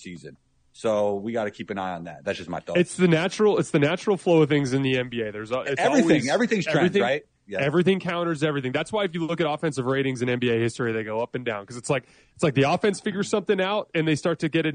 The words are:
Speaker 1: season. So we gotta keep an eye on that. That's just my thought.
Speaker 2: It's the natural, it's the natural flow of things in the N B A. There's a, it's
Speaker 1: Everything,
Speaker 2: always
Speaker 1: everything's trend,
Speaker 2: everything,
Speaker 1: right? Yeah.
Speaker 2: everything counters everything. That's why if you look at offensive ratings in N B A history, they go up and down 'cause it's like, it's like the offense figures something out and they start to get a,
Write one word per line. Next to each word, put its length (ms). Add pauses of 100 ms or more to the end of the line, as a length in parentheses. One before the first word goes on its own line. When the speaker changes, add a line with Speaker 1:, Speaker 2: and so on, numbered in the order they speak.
Speaker 1:
season. 340 (360)
So 420
we 160
gotta 180
keep 220
an 80
eye 160
on 80
that. 200
That's 140
just 140
my 80
thought. 180
Speaker 2:
It's 200
the 100
natural, 500
it's 140
the 80
natural 360
flow 280
of 60
things 240
in 100
the 160
N 100
B 120
A. 100
There's 200
a, 100
it's 200
Speaker 1:
Everything, 300
Speaker 2:
always 180
Speaker 1:
everything's 360
trend, 120
Speaker 2:
everything, 240
Speaker 1:
right? 220 (240)
Yeah. 140
Speaker 2:
everything 400
counters 420
everything. 300
That's 180
why 140
if 100
you 100
look 160
at 60
offensive 380
ratings 360
in 80
N 80
B 140
A 80
history, 340
they 100
go 180
up 120
and 100
down 220
'cause 120
it's 120
like, 140 (320)
it's 80
like 100
the 180
offense 280
figures 280
something 320
out 360
and 120
they 80
start 240
to 100
get 180
a, 80